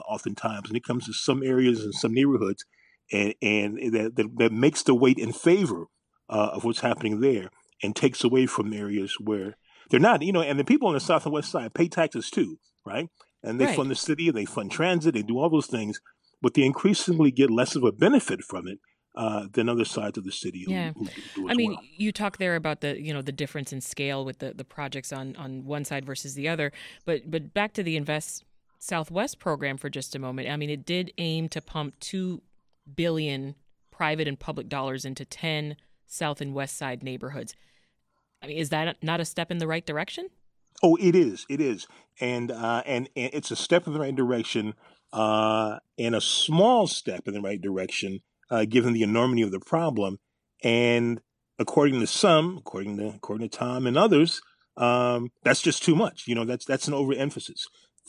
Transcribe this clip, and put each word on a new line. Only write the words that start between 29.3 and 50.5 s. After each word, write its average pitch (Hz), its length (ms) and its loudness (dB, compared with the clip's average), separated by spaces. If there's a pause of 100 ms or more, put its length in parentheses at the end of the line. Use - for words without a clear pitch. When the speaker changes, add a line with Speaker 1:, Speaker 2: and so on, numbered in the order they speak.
Speaker 2:
program 143 380 -2
for 143 120 -8
just - 260 -10
a 135 40 -8
moment. 131 280 -6
I 143 100 -4
mean, 147 120 -4
it 143 160 -6
did 180 320 -2
aim 165 320 -2
to 160 120 -8
pump - 380 -8
two 185 440 -6 (520)
billion 151 600 -2 (360)
private 156 360 -2
and 139 120 -4
public 151 300 -10
dollars 135 360 -6
into 135 200 -10
ten 151 500 -6 (300)
South 147 340 -6
and 139 140 -6
West 139 240 -6
Side 127 260 -8
neighborhoods. 127 520 -10 (840)
I 131 60 -14
mean, 151 100 -8
is 156 120 -2
that 160 340 -2
not 165 160 0
a 165 60 -4
step 170 260 -6
in 175 60 -2
the 165 100 -2
right 165 180 -2
direction? 190 440 -8 (520)
Speaker 1:
Oh, 170 140 8
it 175 200 6
is. 131 340 4
It 139 100 -2
is. 123 280 -2 (340)
And, 123 300 -2
uh, 117 340 -2
and, 131 300 -4
and 127 180 -4
it's 147 180 -6
a 117 40 -4
step - 300 2
in 160 80 -4
the 151 60 -2
right 135 160 -2
direction, 117 600 0 (360)
uh, 110 680 2 (180)
and 117 180 0
a 104 60 0
small 202 640 4
step - 400 -6
in 101 60 -6
the 104 80 -6
right 101 200 -4
direction, 95 600 -4 (280)
uh, 110 160 2
given 120 280 4
the 113 100 2
enormity 117 380 2
of 104 100 2
the 95 80 -6
problem. 113 600 0 (440)